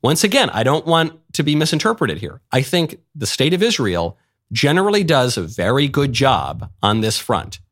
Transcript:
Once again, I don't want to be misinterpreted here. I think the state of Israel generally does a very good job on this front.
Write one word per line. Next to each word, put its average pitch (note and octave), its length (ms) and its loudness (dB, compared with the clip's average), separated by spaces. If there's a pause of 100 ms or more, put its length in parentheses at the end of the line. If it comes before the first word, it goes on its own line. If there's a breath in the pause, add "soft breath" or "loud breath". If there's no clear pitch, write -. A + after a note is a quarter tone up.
Once D3 220 2
again, G#3+ 280 2
I A2+ 120 -2
don't C#3+ 220 2
want E3 340 0 (140)
to - 100 -2
be D3 120 0
misinterpreted D#3 640 -2
here. - 200 -12 (140)
I C3 80 2
think D#3+ 380 -2 (140)
the C#3+ 120 -8
state D3+ 280 0
of F3+ 80 0
Israel F#2+ 560 -2 (340)
generally F#3+ 520 2
does C3 340 2
a G2+ 40 -4
very G#2+ 460 0
good C#3 260 0
job G#2+ 580 0 (100)
on G#2+ 200 2
this A2 180 -2
front. - 400 -4 (120)